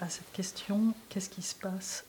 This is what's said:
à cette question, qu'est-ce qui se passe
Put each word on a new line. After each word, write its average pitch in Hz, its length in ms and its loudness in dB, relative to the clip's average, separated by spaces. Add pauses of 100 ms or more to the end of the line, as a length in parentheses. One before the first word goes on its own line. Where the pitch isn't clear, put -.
à 170 80 0
cette - 240 -8
question, 208 600 4 (160)
qu'est-ce 190 200 -2
qui 175 140 -8
se - 100 -4
passe - 560 -2